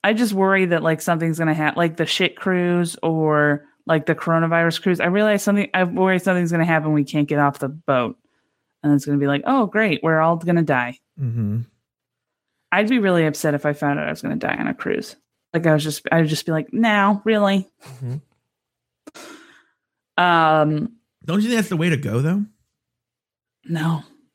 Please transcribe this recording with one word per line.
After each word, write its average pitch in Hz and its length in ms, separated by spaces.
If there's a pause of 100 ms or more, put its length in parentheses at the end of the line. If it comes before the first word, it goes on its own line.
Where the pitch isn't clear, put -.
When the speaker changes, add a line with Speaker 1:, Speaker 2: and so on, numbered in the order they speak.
Speaker 1:
I 214 120
just 220 180
worry 190 320
that, 170 180
like, 160 200
something's 165 360
gonna 160 140
hap-, 151 240
like, 165 220
the 160 80
shit - 300
cruise 175 640
or, 151 640 (180)
like, 160 220
the 165 80
coronavirus 165 680
cruise. 180 160
I 170 80
realize 202 360
something, 202 320
I 185 100
worry 180 360
something's 180 320
gonna 165 120
happen. 156 300
We 147 100
can't 147 240
get 147 100
off 143 200
the 139 100
boat, 131 480 (680)
and 147 120
it's 143 100
gonna 143 140
be 139 80
like, 143 180
"Oh, 254 220
great, 208 360
we're 160 180
all 165 180
gonna 170 240
die." 123 360 (220)
Speaker 2:
Mm-hmm. 113 380 (1120)
Speaker 1:
I'd 208 160
be 254 100
really 180 280
upset 151 260
if 143 140
I 147 80
found 147 260
out 151 60
I 147 40
was 156 120
gonna 147 140
die - 200
on 57 120
a - 60
cruise. - 420 (380)
Like, 165 120
I 156 80
was 147 100
just, - 260
I 165 120
would 151 80
just - 160
be 170 60
like, 160 200
"Now, 208 540
really?" 202 420 (160)
Speaker 2:
Mm-hmm. 127 300 (2000)
Speaker 1:
Um, 156 760 (340)
Speaker 2:
Don't 196 160
you 226 60
think 233 100
that's 175 100
the 180 80
way 170 140
to 147 80
go, 120 240
though? 196 240 (1200)
Speaker 1:
No. 160 360 (320)